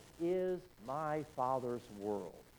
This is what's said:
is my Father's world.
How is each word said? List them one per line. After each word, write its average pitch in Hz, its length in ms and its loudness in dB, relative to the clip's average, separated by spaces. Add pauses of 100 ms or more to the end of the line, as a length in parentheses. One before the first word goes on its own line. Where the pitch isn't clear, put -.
(220)
is 185 380 2 (260)
my 151 380 0 (100)
Father's 127 480 2 (160)
world. 101 340 0 (260)